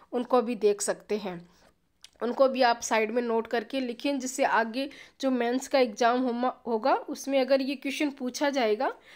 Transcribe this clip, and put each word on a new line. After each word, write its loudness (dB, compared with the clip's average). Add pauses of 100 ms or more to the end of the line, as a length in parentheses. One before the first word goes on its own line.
(120)
उनको 2
भी -2
देख 2
सकते -4
हैं। -10 (720)
उनको 4
भी 2
आप 4
साइड 0
में 0
नोट -2
करके -4
लिखें, -4
जिससे -2
आगे 0 (320)
जो 0
मेंस 0
का 2
एग्जाम 2
होमा-, -2
होगा, 2
उसमें -2
अगर 2
ये -4
क्वेश्चन -4
पूछा -4
जाएगा, 0 (220)